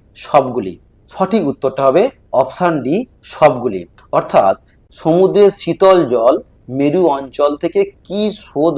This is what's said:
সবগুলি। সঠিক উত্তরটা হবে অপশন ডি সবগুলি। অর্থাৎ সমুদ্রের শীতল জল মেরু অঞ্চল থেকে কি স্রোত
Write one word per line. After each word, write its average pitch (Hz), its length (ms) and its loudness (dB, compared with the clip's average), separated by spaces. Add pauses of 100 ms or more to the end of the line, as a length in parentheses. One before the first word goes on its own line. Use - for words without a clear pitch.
(260)
সবগুলি। 127 480 -2 (360)
সঠিক 190 420 -2
উত্তরটা 135 360 -6
হবে 147 160 4 (380)
অপশন 170 320 -2 (120)
ডি 143 100 -2 (380)
সবগুলি। 123 480 0 (360)
অর্থাৎ 135 380 0 (380)
সমুদ্রের 185 560 2 (120)
শীতল 185 360 4 (160)
জল 120 220 2 (440)
মেরু 147 220 0 (160)
অঞ্চল 139 340 -2 (120)
থেকে 175 180 0 (240)
কি 202 160 -6 (200)
স্রোত 151 360 -2